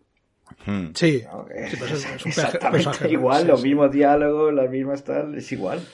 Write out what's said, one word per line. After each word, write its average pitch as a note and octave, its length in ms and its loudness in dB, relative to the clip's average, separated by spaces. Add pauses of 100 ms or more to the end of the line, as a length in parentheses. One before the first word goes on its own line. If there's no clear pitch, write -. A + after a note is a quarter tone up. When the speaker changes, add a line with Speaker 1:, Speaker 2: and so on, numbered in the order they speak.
(680)
Speaker 1:
Hmm. G2 280 -4
Speaker 2:
Sí. C#3+ 380 0
Speaker 3:
¿No? - 140 -14 (220)
Speaker 2:
Sí, F3 120 -8
pero B2+ 140 -6
es, C#3 100 -6
es C3+ 200 -10
un E3+ 60 -6
Speaker 3:
Exactamente E3 540 0
Speaker 2:
personaje, C#3+ 260 -2
Speaker 3:
igual, C3+ 320 2
Speaker 2:
sí, E3+ 60 2
Speaker 3:
los C3 140 6
Speaker 2:
sí. C3 60 0
Speaker 3:
mismos C#3+ 220 4
diálogos, D3 640 4
los C3 180 2
mismos C3+ 340 -4
tal, D3 300 -4
es - 180 -12
igual. G2+ 280 -6 (140)